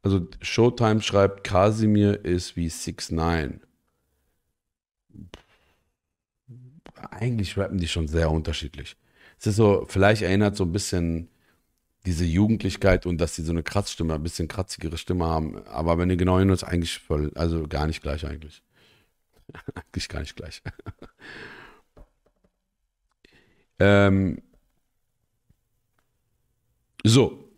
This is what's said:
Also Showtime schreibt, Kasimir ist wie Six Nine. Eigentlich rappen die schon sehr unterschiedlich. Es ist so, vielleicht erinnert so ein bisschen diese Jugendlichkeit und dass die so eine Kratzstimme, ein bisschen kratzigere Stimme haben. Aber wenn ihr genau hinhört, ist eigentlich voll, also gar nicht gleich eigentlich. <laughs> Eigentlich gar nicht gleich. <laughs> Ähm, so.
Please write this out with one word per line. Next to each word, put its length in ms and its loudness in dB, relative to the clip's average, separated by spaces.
Also 240 2
Showtime 600 2
schreibt, 440 2
Kasimir 800 4
ist 320 -2
wie 120 -2
Six 420 -10
Nine. 500 -2
Eigentlich 460 -4
rappen 200 -2
die 100 -2
schon 200 -2
sehr 240 0
unterschiedlich. 680 -6
Es 80 -4
ist 80 0
so, 320 4
vielleicht 360 2
erinnert 340 2
so 80 0
ein 80 -2
bisschen 560 -2
diese 200 0
Jugendlichkeit 800 2
und 160 -2
dass 140 -2
die 80 -8
so 80 -4
eine 120 -2
Kratzstimme, 520 -4
ein 80 -6
bisschen 260 -6
kratzigere 480 -8
Stimme 280 -2
haben. 420 -4
Aber 300 -2
wenn 120 0
ihr 80 2
genau 220 2
hinhört, 240 4
ist 40 -12
eigentlich 320 -4
voll, 360 -2
also 320 -2
gar 200 -2
nicht 140 -6
gleich 240 -8
eigentlich. 380 -14
<laughs> 280 -16
Eigentlich 340 -10
gar 100 -8
nicht 160 -12
gleich. 320 -16
<laughs> 40 -10
Ähm, 640 4
so. 540 2